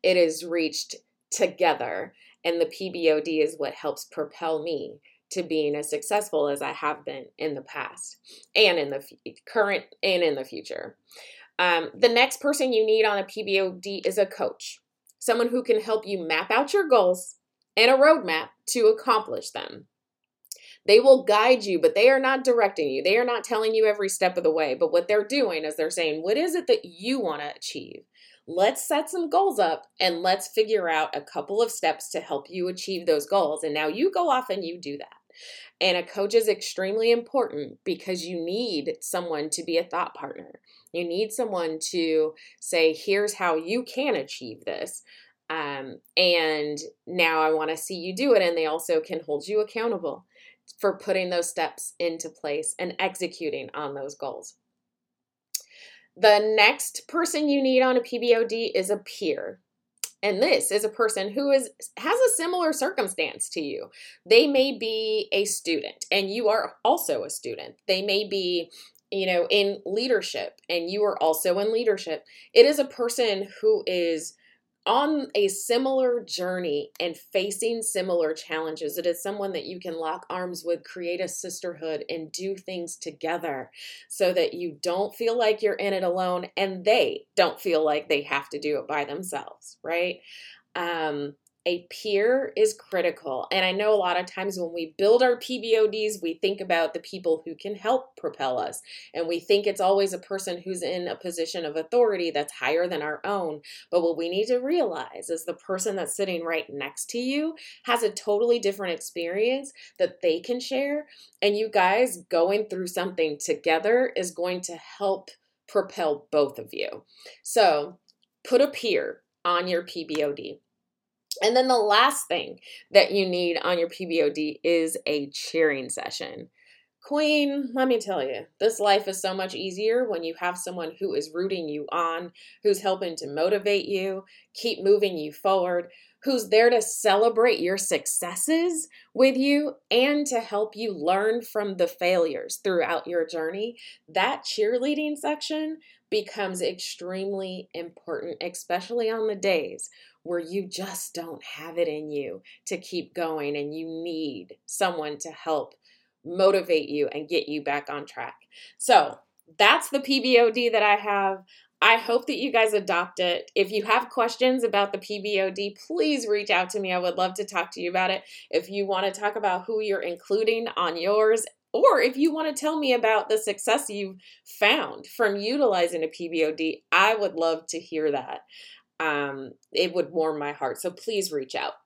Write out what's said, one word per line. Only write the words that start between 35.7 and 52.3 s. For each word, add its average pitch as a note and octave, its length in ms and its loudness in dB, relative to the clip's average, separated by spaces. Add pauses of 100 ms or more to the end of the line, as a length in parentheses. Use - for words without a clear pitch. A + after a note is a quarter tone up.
And F3+ 160 4
a E3+ 40 -2
coach G3+ 300 -4
is A3 160 4
extremely G#3 600 0
important A#3 760 -2
because F3+ 400 -4
you F3 180 -6
need E3+ 600 -4
someone D#3+ 480 -4
to E3 120 -6
be E3 140 -2
a E3 80 2
thought E3+ 300 -6
partner. - 460 -14 (320)
You F3 120 -4
need F#3+ 260 -2
someone F3 480 -4 (120)
to D#3+ 440 0 (240)
say, D#3+ 360 2
"Here's G3+ 400 0
how F3 220 2
you F#3+ 260 -2
can B3+ 340 -2
achieve C3 480 -10
this. - 380 -8 (460)
Um, C#3+ 520 -8 (160)
and D#3 600 2 (300)
now E3 340 2
I D#3 120 4
wanna D#3 240 0
see - 180 -10
you F#3 220 -8
do B3+ 180 4
it." G3 80 6
And E3+ 140 2
they D#3+ 100 0
also D#3+ 340 0
can D#3+ 200 -8
hold D3 260 -6
you G#3+ 140 0
accountable G#3+ 640 -4 (520)
for F#3+ 220 0
putting F#3 320 -2
those F3 180 -2
steps - 520 -6
into E3 280 -4
place D#3 520 -6